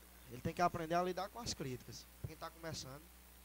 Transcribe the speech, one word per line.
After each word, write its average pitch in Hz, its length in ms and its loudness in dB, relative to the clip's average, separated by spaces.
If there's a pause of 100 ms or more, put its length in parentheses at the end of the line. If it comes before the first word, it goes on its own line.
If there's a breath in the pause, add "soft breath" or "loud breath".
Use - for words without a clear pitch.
(320)
ele 123 80 -6
tem 165 140 0
que 180 80 6
aprender 170 320 6
a 175 80 8
lidar 180 260 2
com - 100 -10
as 240 140 0
críticas. 123 540 -4 (200)
Quem 156 80 -4
tá 160 140 -4
começando, 147 540 -4 (420)